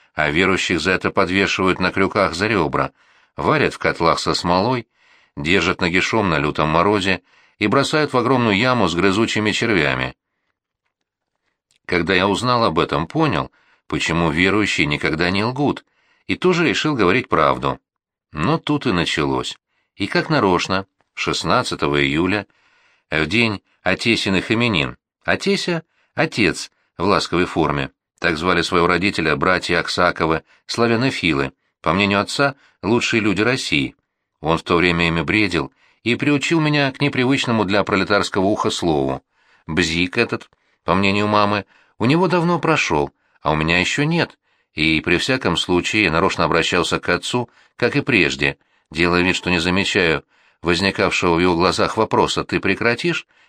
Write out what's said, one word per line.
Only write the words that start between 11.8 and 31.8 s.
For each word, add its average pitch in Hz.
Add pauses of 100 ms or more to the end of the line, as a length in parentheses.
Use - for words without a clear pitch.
Когда 87
я 92
узнал 113
об 85
этом, 78
понял, 117 (360)
почему 82
верующие 92
никогда 78
не 98
лгут, 127 (420)
и 90
тоже 175
решил 143
говорить 107
правду. 67 (520)
Но 98
тут 147
и 123
началось. 73 (380)
И 101
как -
нарочно, 95 (280)
шестнадцатого 80
июля, 90 (640)
в 80
день 107 (220)
Отесиных 95
именин, 104 (280)
Отеся — 175 (300)
отец 123 (260)
в 85
ласковой 87
форме, 73 (280)
так 85
звали 85
своего 85
родителя 87
братья 85
Аксаковы, 80 (240)
славянофилы, 117 (300)